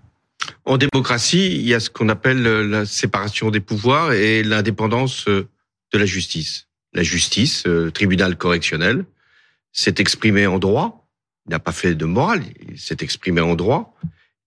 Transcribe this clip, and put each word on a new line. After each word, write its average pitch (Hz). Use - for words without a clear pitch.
En 131
démocratie, 139
il 120
y 120
a 113
ce -
qu'on 110
appelle, 131
euh, 107
la 104
séparation 104
des 107
pouvoirs 123
et 110
l'indépendance, 107
euh, 98
de 107
la 104
justice. 90
La 87
justice, 87
euh, 82
tribunal 92
correctionnel, 87
s'est -
exprimé 101
en 92
droit. 123
Il -
n'a 80
pas 82
fait 87
de 78
morale, 143
il -
s'est -
exprimé 85
en 85
droit 123